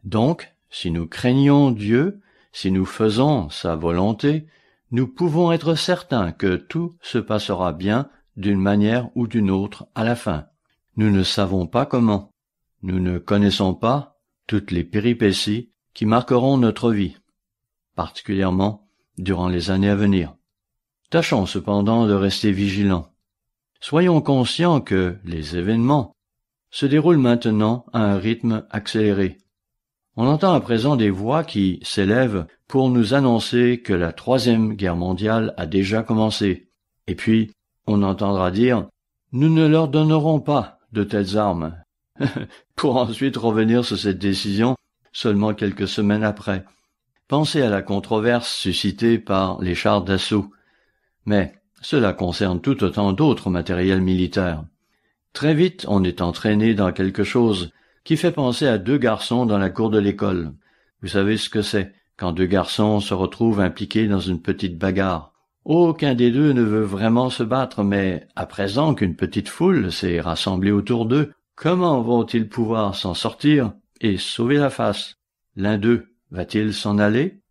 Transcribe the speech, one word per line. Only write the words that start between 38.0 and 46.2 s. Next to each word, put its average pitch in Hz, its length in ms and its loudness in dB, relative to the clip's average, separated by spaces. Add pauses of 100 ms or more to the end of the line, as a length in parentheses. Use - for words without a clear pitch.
entendra 98 480 0
dire, « 113 380 0 (440)
Nous 147 200 2
ne 160 140 4
leur 156 220 4
donnerons 156 520 2
pas 143 380 -2 (140)
de 107 120 0
telles 101 320 -2
armes. » 85 400 -2 (420)
<laughs> - 580 -8
Pour 127 200 0
ensuite 123 400 -2
revenir 113 480 2
sur 101 140 -4
cette 95 200 -2
décision 104 580 0 (360)
seulement 107 420 0
quelques 98 340 -4
semaines 107 360 0